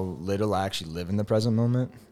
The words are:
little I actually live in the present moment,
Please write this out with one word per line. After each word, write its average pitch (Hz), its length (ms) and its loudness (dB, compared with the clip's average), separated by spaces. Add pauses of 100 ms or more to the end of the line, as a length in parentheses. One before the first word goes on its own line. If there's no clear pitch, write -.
(200)
little 98 340 0
I 95 120 0
actually 80 260 -6
live 87 160 -6
in 101 80 0
the 104 80 0
present 110 320 2
moment, 120 360 2 (200)